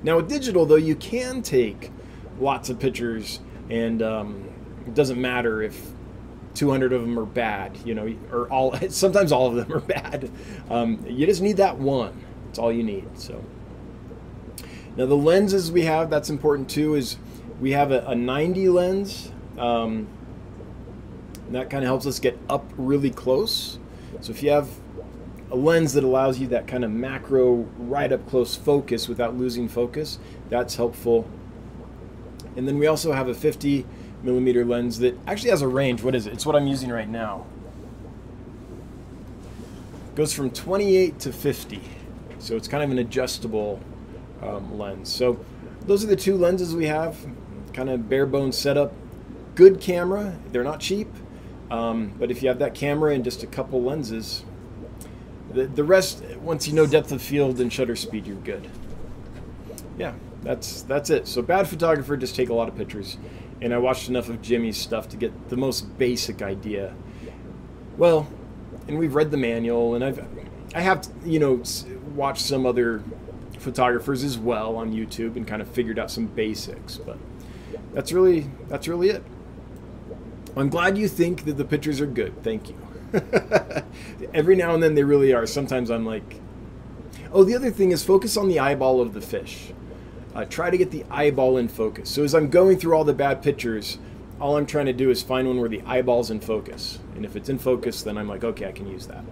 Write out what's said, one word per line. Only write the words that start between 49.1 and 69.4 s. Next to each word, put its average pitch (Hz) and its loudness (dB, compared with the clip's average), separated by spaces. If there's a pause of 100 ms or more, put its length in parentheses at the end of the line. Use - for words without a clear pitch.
Good 190 8
camera, 185 -2 (140)
they're 123 0
not 143 -4
cheap, 202 -4 (600)
um, 113 -2
but 123 -2
if 120 -4
you 131 2
have 123 2
that 139 0
camera 147 2
and 127 0
just 123 -6
a - -10
couple 127 -2
lenses, 117 -4 (1080)
the, 131 2
the 135 0
rest, 180 6 (180)
once 156 -4
you 147 -4
know 156 8
depth 147 4
of 131 -4
field 139 0
and 120 2
shutter 117 0
speed, 107 -6
you're 98 -10
good. 92 -8 (1300)
Yeah, 160 -6 (300)
that's, - -6
that's 143 -2
it. 147 4
So - -2
bad 175 2
photographer, 151 2
just 127 -4
take 127 2
a 120 -2
lot 117 2
of - -12
pictures. 101 -8 (440)
And 120 -2
I 120 2
watched 127 2
enough 120 -2
of 117 -8
Jimmy's 113 0
stuff - -4
to - -12
get - -6
the 123 -2
most 127 -2
basic 120 0
idea. 98 -6 (1000)
Well, 160 6 (600)
and 147 -4
we've 156 0
read 151 4
the 147 0
manual, 117 2